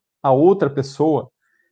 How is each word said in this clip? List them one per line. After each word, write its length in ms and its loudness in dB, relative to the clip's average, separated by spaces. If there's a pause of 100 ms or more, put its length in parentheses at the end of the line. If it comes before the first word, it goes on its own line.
(220)
a 100 0
outra 380 2
pessoa. 600 -4 (420)